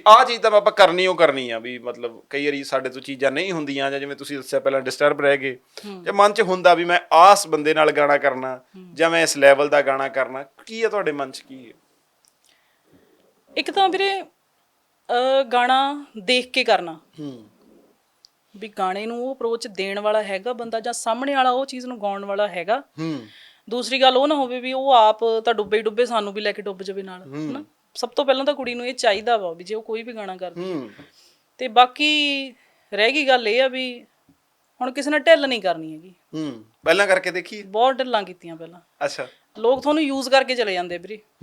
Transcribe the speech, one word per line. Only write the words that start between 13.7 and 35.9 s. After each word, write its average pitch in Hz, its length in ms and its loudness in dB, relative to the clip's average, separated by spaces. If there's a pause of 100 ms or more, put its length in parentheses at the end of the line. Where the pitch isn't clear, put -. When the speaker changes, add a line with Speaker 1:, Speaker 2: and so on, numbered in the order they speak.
Speaker 2:
ਤਾਂ 381 180 2
ਵੀਰੇ, 381 320 -2
ਅਹ, - 1200 -4
ਗਾਣਾ 262 640 0 (120)
ਦੇਖ 247 340 0
ਕੇ 254 120 0
ਕਰਨਾ। 175 360 0 (200)
Speaker 1:
ਹੂੰ। 120 300 -14 (1080)
Speaker 2:
ਵੀ 214 100 -14
ਗਾਣੇ 202 380 -4
ਨੂੰ 240 180 -8
ਉਹ 262 120 -8
ਅਪਰੋਚ 233 320 -6
ਦੇਣ 196 320 -6
ਵਾਲਾ 214 240 0
ਹੈਗਾ 196 300 -6
ਬੰਦਾ, 226 260 -8
ਜਾਂ 233 140 -6
ਸਾਹਮਣੇ 254 420 -4
ਵਾਲਾ 254 160 2
ਉਹ 262 140 -2
ਚੀਜ਼ 254 200 -12
ਨੂੰ 247 160 -12
ਗਾਉਣ 202 240 -6
ਵਾਲਾ 202 220 -2
ਹੈਗਾ। 190 360 -4 (160)
Speaker 1:
ਹੂੰ। 156 220 -8 (480)
Speaker 2:
ਦੂਸਰੀ 247 320 -4
ਗੱਲ 262 160 6
ਉਹ 277 100 4
ਨਾ 302 80 0
ਹੋਵੇ 254 240 -4
ਵੀ 254 140 -6
ਉਹ 269 180 -2
ਆਪ 214 280 6 (260)
ਤਾਂ 233 80 2
ਡੁੱਬੇ 208 240 -2
ਹੀ 220 60 -2
ਡੁੱਬੇ, 220 220 -2
ਸਾਨੂੰ 208 280 -4
ਵੀ 214 80 -8
ਲੈ 208 100 -4
ਕੇ 208 100 -12
ਡੁੱਬ 196 220 -12
ਜਾਵੇ 196 200 -10
ਨਾਲ, 185 180 -16
Speaker 1:
ਹੂੰ। 151 280 -10
Speaker 2:
ਹਨਾ? 285 140 -10 (320)
ਸਭ 240 140 -8
ਤੋਂ 285 160 -2
ਪਹਿਲਾਂ 269 200 0
ਤਾਂ 285 80 0
ਕੁੜੀ 247 200 -8
ਨੂੰ 240 140 -8
ਇਹ 262 60 -8
ਚਾਹੀਦਾ 226 440 0
ਵਾ 185 140 -6
ਵੀ 170 120 -14
ਜੇ 196 120 -10
ਉਹ 226 60 -8
ਕੋਈ 226 220 -8
ਵੀ 240 100 -14
ਗਾਣਾ 190 240 -12
ਕਰਦੀ 180 360 -10
Speaker 1:
ਹੂੰ। 127 160 -8 (680)
Speaker 2:
ਤੇ 254 100 -6
ਬਾਕੀ 277 840 0 (440)
ਰਹਿ 214 180 2
ਗਈ 277 160 -2
ਗੱਲ 247 200 2
ਇਹ 240 160 2
ਆ 269 40 2
ਵੀ 247 380 -8 (760)
ਹੁਣ 254 100 -4
ਕਿਸੇ 277 180 -6
ਨੇ 302 100 0
ਢਿੱਲ 294 280 6
ਨਹੀਂ 240 140 -4
ਕਰਨੀ 160 340 -4